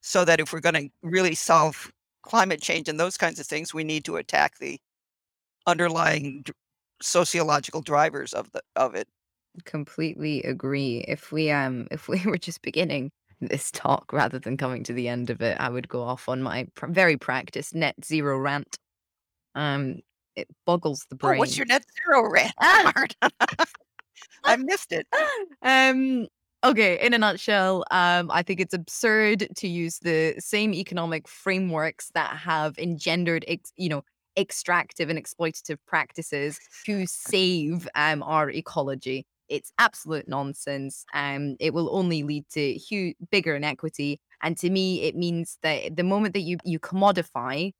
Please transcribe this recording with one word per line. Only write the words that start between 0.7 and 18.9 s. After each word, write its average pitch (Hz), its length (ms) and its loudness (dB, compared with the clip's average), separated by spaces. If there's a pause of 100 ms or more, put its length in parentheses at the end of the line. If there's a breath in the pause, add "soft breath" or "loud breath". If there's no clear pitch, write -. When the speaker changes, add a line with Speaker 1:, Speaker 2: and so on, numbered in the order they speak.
Speaker 1:
really 180 340 2
solve 160 560 4 (320)
climate 196 380 2
change 160 280 -2
and 151 100 -4
those 180 180 0
kinds 170 220 -2
of 147 80 -12
things, 156 260 -8
we 160 100 -4
need 156 220 -2
to 165 120 -6
attack 147 420 2
the 143 200 -10 (880)
underlying 160 760 0
dr-, 147 120 -14 (460)
sociological 156 800 2
drivers 151 520 0
of - 180 -6
the, - 100 -8 (140)
of 127 200 2
it. - 120 -4 (580)
Speaker 2:
Completely 151 800 -4
agree. 131 640 -2
If - 240 -6
we, 151 200 0
um, 131 360 -2
<laughs> - 40 -10
if - 160 -10
we 185 180 0
were 220 120 0
just - 240 -10
beginning 143 500 -2 (300)
this - 300 -4
talk - 400 -2
rather 131 280 0
than 131 180 -6
coming 127 260 -4
to 123 100 -8
the 123 140 -4
end 120 220 -4
of 117 120 -4
it, 117 180 0
I 127 100 -2
would 123 180 -6
go 123 160 -6
off 123 260 -6
on 131 140 -2
my 120 320 -4
pr-, 135 120 -10
very 170 300 4
practiced - 580 -4
net 156 280 0
zero 143 340 0
rant. 143 400 -4 (800)